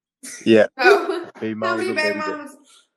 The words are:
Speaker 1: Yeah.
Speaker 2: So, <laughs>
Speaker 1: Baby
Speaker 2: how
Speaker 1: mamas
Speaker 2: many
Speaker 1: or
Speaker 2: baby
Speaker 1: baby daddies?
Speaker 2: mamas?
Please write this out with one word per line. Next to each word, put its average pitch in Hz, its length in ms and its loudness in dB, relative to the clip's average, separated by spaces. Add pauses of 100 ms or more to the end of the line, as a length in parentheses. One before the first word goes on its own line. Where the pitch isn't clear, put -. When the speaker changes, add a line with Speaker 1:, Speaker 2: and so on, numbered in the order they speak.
(440)
Speaker 1:
Yeah. 110 220 6 (160)
Speaker 2:
So, 359 520 2
<laughs> - 60 -16
Speaker 1:
Baby 220 140 -6
Speaker 2:
how 339 220 -4
Speaker 1:
mamas - 100 -6
Speaker 2:
many - 60 -6
Speaker 1:
or - 20 -4
Speaker 2:
baby 302 140 -2
Speaker 1:
baby 302 120 -6
daddies? 302 160 -8
Speaker 2:
mamas? 285 200 -18 (400)